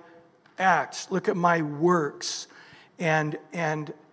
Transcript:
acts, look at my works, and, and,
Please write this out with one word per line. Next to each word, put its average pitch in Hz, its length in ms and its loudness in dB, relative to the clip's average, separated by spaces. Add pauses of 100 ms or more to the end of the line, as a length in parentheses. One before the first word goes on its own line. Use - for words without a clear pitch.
(580)
acts, 170 520 0
look 180 180 0
at 196 80 0
my 170 240 2
works, 151 840 0 (520)
and, 156 400 0 (140)
and, 156 400 -4 (200)